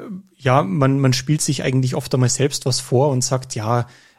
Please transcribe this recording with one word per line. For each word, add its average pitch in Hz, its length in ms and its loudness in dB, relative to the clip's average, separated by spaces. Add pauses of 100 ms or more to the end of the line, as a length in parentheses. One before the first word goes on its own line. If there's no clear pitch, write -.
(380)
ja, 131 260 4
man, 139 360 2
man 131 140 4
spielt 151 280 -2
sich 135 220 -4
eigentlich 131 320 0
oft - 180 -4
einmal 127 160 4
selbst - 360 -2
was 127 140 0
vor 135 300 2
und 127 140 0
sagt, 131 320 -4
ja, 120 320 -2 (320)